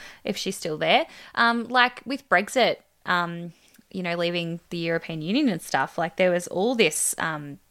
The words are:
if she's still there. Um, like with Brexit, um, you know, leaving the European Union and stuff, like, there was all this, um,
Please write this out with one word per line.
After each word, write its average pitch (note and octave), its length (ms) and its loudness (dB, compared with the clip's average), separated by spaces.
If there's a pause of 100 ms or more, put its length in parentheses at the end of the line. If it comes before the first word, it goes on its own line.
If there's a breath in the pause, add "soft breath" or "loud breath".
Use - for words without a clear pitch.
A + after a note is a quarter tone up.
(240 loud breath)
if G3+ 140 -4
she's - 180 -4
still D#3 220 -6
there. F#3 280 4 (300 loud breath)
Um, A#3 300 2
like B3 400 2
with C4+ 240 -6
Brexit, G3 480 4 (280)
um, E3+ 480 -2 (380 soft breath)
you F#3 120 -8
know, E3+ 120 -4
leaving E3+ 440 -2 (100)
the F3 80 -8
European E3 440 -4
Union A#3 280 0
and E3+ 120 -2
stuff, - 360 -2
like, E3+ 180 -4
there F#3 160 4
was F3 160 -2
all A3+ 280 0
this, F3+ 420 2
um, D3+ 420 -6 (120)